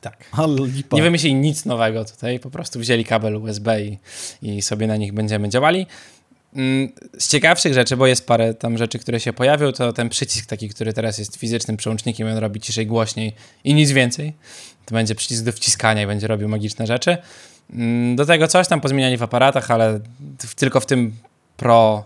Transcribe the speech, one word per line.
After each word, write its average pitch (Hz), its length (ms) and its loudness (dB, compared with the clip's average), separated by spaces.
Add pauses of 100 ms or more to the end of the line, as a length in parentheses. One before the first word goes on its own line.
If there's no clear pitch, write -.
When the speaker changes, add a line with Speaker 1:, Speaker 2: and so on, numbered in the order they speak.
Speaker 1:
Tak. - 320 -18
Speaker 2:
Ale 147 340 0
lipa. 131 300 -4
Speaker 1:
Nie 151 60 4
wymyślili 160 320 2
nic 147 300 0
nowego 113 400 0
tutaj, 120 360 -6
po 131 100 -14
prostu 147 280 -10
wzięli 117 260 0
kabel 110 320 -2
U 107 120 -8
S 104 100 -6
B 107 240 0
i, 104 160 -8 (440)
i 101 200 -6
sobie 110 240 -2
na 110 100 0
nich 104 160 -4
będziemy 104 360 -2
działali. 156 380 2 (680)
Mm, 135 340 0 (300)
z - 100 -4
ciekawszych 151 460 4
rzeczy, 127 220 4
bo 131 100 4
jest 127 200 2
parę 113 280 2
tam 117 240 -4
rzeczy, 113 200 -2
które 117 220 -4
się 117 120 -4
pojawią, 139 400 2
to 120 200 -2
ten 117 160 -2
przycisk - 380 -4
taki, 107 220 -8
który 110 240 -6
teraz 110 260 -4
jest 107 180 -10
fizycznym 113 400 -4
przełącznikiem, 110 520 -4
on 110 100 -2
robi 107 220 -4
ciszej, 110 260 -4
głośniej 110 480 -2 (300)
i 143 100 4
nic 151 160 6
więcej. 135 420 0 (540)
To 110 80 -6
będzie 113 200 0
przycisk 113 300 -6
do 120 80 -2
wciskania 107 500 0
i 104 40 -2
będzie 104 200 -4
robił 104 220 -2
magiczne 107 380 -4
rzeczy. 120 300 0 (540)
Mm, 120 460 0
do 143 100 2
tego 160 220 4
coś 180 200 4
tam 160 120 0
pozmieniali 135 360 0
w 117 60 -2
aparatach, 123 480 2
ale 113 300 2 (380)
w, - 160 -14
tylko 135 260 2
w - 60 -10
tym 120 260 0 (440)
Pro 110 500 4